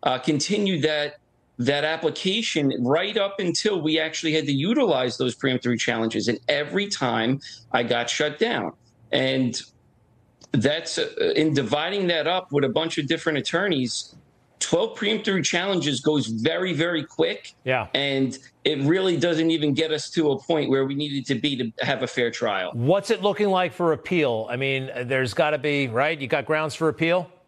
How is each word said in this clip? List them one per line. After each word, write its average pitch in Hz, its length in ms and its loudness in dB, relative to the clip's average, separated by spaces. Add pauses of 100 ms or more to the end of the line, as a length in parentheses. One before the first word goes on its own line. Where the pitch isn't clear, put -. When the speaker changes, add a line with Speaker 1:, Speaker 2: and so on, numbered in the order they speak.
Speaker 1:
uh, 131 160 2
continued 180 640 0
that 147 380 -2 (400)
that 143 240 0
application 160 960 0
right 180 380 0
up 196 200 -2
until 185 440 0
we 156 180 2
actually 156 320 -2
had 156 140 2
to 143 60 0
utilize 143 680 2
those 127 180 0
preemptory 123 420 0
challenges. 113 480 0
And 113 220 0
every 151 400 0
time 123 500 0 (320)
I 123 120 2
got 120 260 0
shut - 300 -2
down. 110 340 0 (400)
And 131 480 0 (920)
that's, 147 440 0
uh, - 80 0 (320)
in 156 160 2
dividing 151 540 0
that 160 200 0
up 180 240 -2
with 143 140 2
a 135 60 0
bunch 160 260 -2
of 151 100 -2
different 160 300 0
attorneys, 151 800 -2 (440)
twelve 202 400 0
preemptory 202 460 0
challenges 170 560 0
goes 147 280 2
very, 160 440 0
very 160 320 0
quick. 165 480 -4 (120)
Speaker 2:
Yeah. 127 280 0
Speaker 1:
And 135 460 0 (260)
it 147 160 0
really 175 380 2
doesn't 165 320 2
even 151 240 2
get 156 180 0
us 151 180 -4
to 156 200 2
a 135 100 0
point 160 300 0
where 135 160 4
we 139 80 -4
needed 139 320 -4
to 139 80 0
be 135 220 -2
to 117 280 -4
have - 180 0
a 123 40 -2
fair 117 240 0
trial. 98 420 -2
Speaker 2:
What's 143 380 2
it 208 100 2
looking 202 300 2
like 180 240 0
for 165 180 2
appeal? 131 560 0
I 120 80 -4
mean, 135 340 -2 (140)
there's 127 300 0
gotta 151 240 2
be, 139 300 0
right? 143 300 0
You 139 80 -6
got 135 200 0
grounds 156 280 0
for 160 140 0
appeal? 165 420 0 (180)